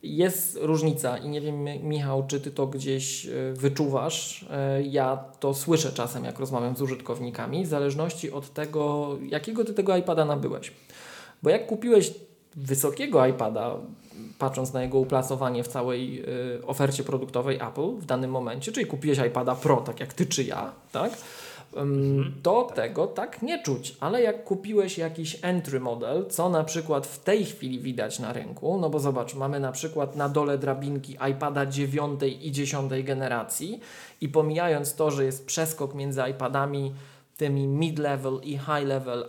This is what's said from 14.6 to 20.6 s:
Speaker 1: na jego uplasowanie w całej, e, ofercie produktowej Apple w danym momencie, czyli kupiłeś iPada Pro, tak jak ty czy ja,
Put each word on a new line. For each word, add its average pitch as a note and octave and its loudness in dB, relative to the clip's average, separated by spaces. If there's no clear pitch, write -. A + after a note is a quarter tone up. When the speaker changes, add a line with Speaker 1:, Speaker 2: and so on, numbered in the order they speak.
Speaker 1:
na C3 0
jego C3 4
uplasowanie C3 2
w A#2+ -6
całej, B2+ -4
e, - -12
ofercie C#3 0
produktowej C3 0
Apple C#3 -4
w F3 -10
danym C3 0
momencie, B2+ -4
czyli F#3 0
kupiłeś C#3+ 2
iPada B2+ 2
Pro, C3+ 6
tak A#2 -4
jak - -8
ty - 2
czy - 0
ja, - -4